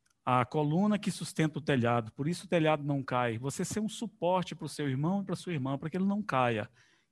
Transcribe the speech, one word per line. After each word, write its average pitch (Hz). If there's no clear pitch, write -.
a 127
coluna 170
que 208
sustenta 156
o 127
telhado, 120
por 143
isso 175
o -
telhado 156
não 143
cai. 123
Você 139
ser -
um 214
suporte 180
para 160
o -
seu 147
irmão 160
e -
para 190
a 165
sua -
irmã, 135
para 156
que 185
ele 185
não 202
caia, 120